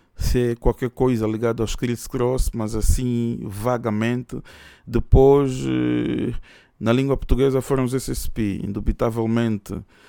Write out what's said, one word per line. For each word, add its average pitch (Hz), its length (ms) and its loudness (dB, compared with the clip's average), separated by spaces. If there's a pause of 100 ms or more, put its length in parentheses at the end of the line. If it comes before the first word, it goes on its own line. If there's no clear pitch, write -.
(160)
se 123 340 0
é 117 60 -4
qualquer 123 340 0
coisa 123 360 0
ligada 113 360 0
aos 107 140 -2
Criss 120 320 -4
Cross, 127 440 0
mas 110 220 -4
assim, 117 680 0
vagamente. 113 920 -4 (500)
Depois, 135 680 6 (140)
eh, 123 680 -2 (440)
na 110 140 0
língua 135 240 2
portuguesa 131 460 2
foram 131 220 0
os 123 100 -4
S 131 160 -4
S - 180 -4
P, 104 340 -2
indubitavelmente, 113 1160 -2 (280)